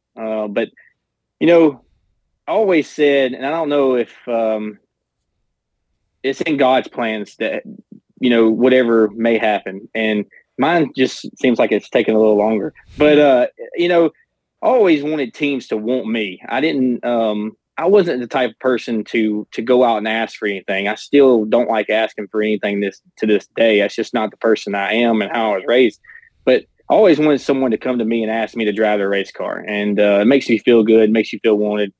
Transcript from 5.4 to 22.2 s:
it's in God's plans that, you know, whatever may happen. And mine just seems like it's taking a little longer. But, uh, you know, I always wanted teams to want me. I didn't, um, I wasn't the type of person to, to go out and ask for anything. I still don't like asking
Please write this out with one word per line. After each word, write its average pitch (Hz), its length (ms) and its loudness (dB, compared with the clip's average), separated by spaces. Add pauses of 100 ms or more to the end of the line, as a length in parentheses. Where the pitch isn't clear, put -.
it's 135 200 -4
in 151 160 -2
God's 131 300 2
plans 110 500 -8
that, - 260 -4 (560)
you 127 100 0
know, 113 200 4
whatever 117 600 4
may 113 280 -2
happen. 101 560 -4
And 107 320 -2 (320)
mine 151 380 0
just - 300 -4 (140)
seems 123 200 0
like 110 120 0
it's 104 180 -2
taking 110 260 0
a 107 40 2
little 107 180 4
longer. 190 360 -2 (240)
But, 147 220 4
uh, 131 280 4 (280)
you 175 140 0
know, 170 160 4 (560)
I - 60 -2
always 190 360 2
wanted 147 300 -6
teams 143 340 -6
to 110 100 -4
want 110 300 -4
me. 107 400 -6
I 123 140 -4
didn't, 131 420 -2
um, 110 540 -4 (200)
I 160 100 -4
wasn't 170 340 2
the 117 60 -8
type 127 240 -2
of - 80 -20
person 117 460 -2
to, 107 460 -2
to - 100 -8
go 123 220 2
out 117 140 2
and 107 100 -6
ask 110 300 -6
for 110 100 -6
anything. 98 400 -6
I 107 80 -4
still 131 480 4
don't 117 260 0
like 110 200 -2
asking 107 380 -4